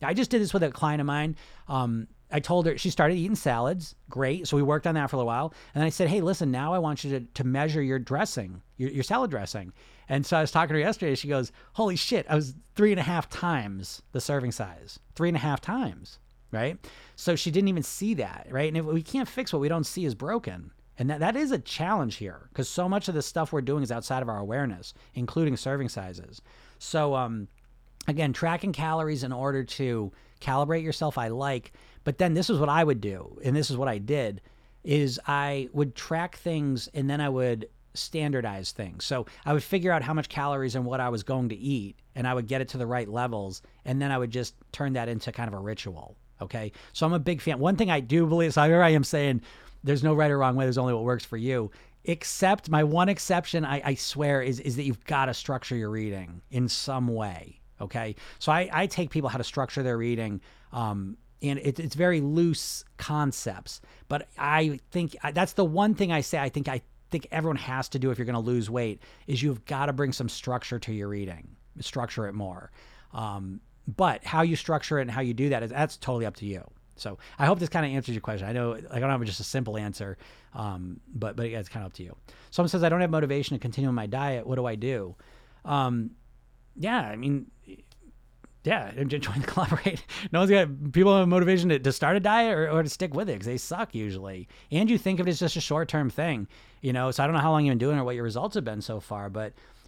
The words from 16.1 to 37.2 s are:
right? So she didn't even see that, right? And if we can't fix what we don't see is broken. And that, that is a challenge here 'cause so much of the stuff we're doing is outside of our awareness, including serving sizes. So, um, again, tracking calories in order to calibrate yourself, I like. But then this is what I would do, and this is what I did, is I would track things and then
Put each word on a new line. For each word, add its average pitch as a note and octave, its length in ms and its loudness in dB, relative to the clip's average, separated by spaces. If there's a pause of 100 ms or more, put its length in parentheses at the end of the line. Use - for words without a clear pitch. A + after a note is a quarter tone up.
right? B2+ 260 -2 (380)
So E3+ 220 0
she D#3+ 160 -2
didn't G3 160 4
even F3 160 0
see G#3+ 300 -4
that, G#2+ 360 -6
right? C3+ 160 0
And D#3 120 0
if D#3+ 60 0
we D#3+ 180 0
can't C4 260 -4
fix - 240 -6
what D3+ 100 0
we D3 60 2
don't E3 180 0
see F#3 180 -6
is B2 120 -2
broken. A2+ 560 -6 (260)
And B2+ 120 0
that, D3 100 -2
that G3+ 160 2
is C#4 160 0
a G#3 60 2
challenge D#3 580 -2
here E2+ 360 -12
'cause C3+ 160 -4
so F3+ 200 -2
much G3 180 0
of F#3 80 -2
the D3+ 80 0
stuff - 300 -4
we're D3+ 80 0
doing C3+ 240 0
is A#2+ 80 -2
outside B2+ 300 -4
of A#2+ 60 -6
our G#2+ 100 -4
awareness, G#2 540 -4 (220)
including C3 420 0
serving C3+ 320 -2
sizes. F#2 540 -12 (380)
So, D3+ 340 0
um, A2+ 320 -2 (640)
again, D3+ 240 2
tracking E3+ 400 0
calories D#3 500 -2
in C3 100 -4
order C3+ 300 0
to A#2+ 500 -2 (280)
calibrate D3 420 2
yourself, D#3 340 -2
I A#2 120 -2
like. B2+ 440 -4 (320)
But C#3 140 -2
then F3 160 4
this F#3 160 2
is F#3 80 4
what D3 100 4
I D#3+ 160 6
would C3+ 160 2
do, G2+ 420 -8
and C3 140 2
this D3 140 2
is B2 80 -2
what C3+ 100 0
I A2 80 -2
did, G#2+ 460 -2 (420)
is C#3+ 420 2
I C#3+ 460 0
would C#3+ 220 0
track E3+ 420 -4
things D3 520 -2
and C#3 200 -2
then D3 120 0